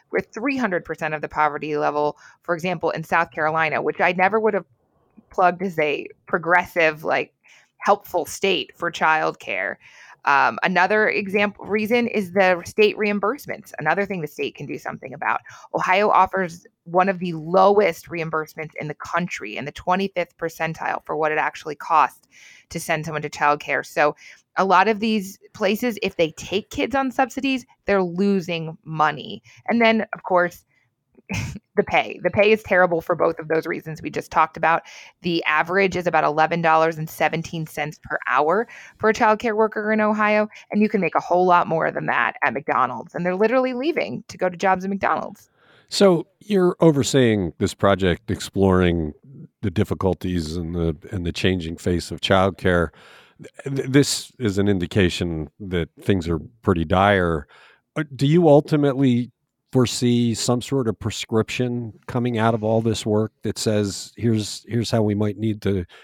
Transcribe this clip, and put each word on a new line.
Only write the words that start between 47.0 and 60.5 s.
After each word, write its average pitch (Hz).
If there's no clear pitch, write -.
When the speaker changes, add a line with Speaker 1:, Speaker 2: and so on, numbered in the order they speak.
Speaker 2:
this 98
project, 92
exploring 90
the 107
difficulties 87
and 85
the, 82
and 90
the 82
changing 85
face 87
of 78
childcare. 92
Th-, 135
this -
is 104
an 101
indication 87
that 90
things 90
are 85
pretty 85
dire. 90
Uh, 156
do 127
you 165
ultimately 139
foresee 120
some 123